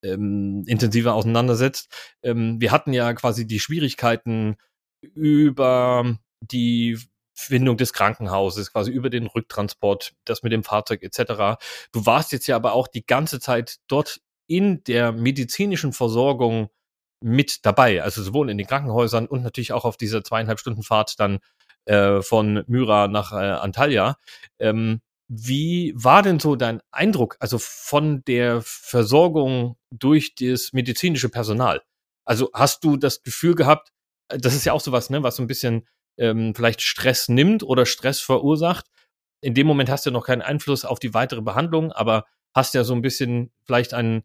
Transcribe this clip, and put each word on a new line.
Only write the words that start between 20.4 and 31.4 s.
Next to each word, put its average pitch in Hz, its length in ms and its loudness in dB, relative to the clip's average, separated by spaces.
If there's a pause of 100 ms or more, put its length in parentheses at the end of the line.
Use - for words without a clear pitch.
Stunden 110 240 -8
Fahrt - 340 0
dann, 101 220 0 (460)
äh, 101 360 4
von 107 460 2
Myra 107 400 4
nach, 104 240 -2
äh, 104 40 -6
Antalya. 101 800 0 (440)
Ähm, 110 400 0 (280)
wie 143 680 -2
war 127 260 8
denn 185 160 2
so 147 160 2
dein 117 260 -2 (120)
Eindruck, 147 480 0
also 123 180 -4
von 147 680 -2
der 120 360 2
Versorgung 131 1120 2 (140)
durch 143 460 2
das 127 360 -2
medizinische 127 580 -2
Personal? 107 520 0 (440)